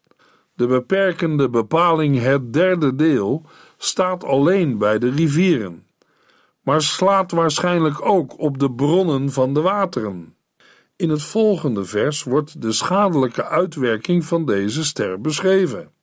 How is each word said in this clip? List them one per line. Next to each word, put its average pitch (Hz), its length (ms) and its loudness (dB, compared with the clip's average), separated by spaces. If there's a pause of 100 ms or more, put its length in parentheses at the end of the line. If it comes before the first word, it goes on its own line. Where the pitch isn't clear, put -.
(540)
De 123 140 0
beperkende 151 840 0
bepaling 151 720 2
"het 127 340 0
derde 165 420 2
deel" 139 480 0 (340)
staat 185 460 -2
alleen 143 540 2
bij 104 220 2
de 120 100 0
rivieren, 143 760 0 (760)
maar 147 200 0
slaat 190 500 0
waarschijnlijk 165 760 0
ook 180 340 0
op 139 200 -2
de 135 120 0
bronnen 143 600 0
van 135 220 0
de 147 80 2
wateren. 117 720 -4 (640)
In 170 120 -2
het 151 140 -2
volgende 156 600 0
vers 117 380 -2
wordt 143 380 -2
de 113 100 -2
schadelijke 165 760 0
uitwerking 156 800 0
van 165 200 -2
deze 107 380 0
ster 98 380 -4
beschreven. 156 720 0 (120)